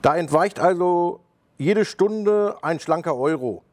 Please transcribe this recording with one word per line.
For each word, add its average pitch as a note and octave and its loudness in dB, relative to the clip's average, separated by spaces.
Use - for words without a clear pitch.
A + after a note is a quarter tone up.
Da D3 2
entweicht E3+ 0
also F3 0
jede G3 2
Stunde G#3 0
ein D#3 -2
schlanker D#3+ -2
Euro. B2+ -2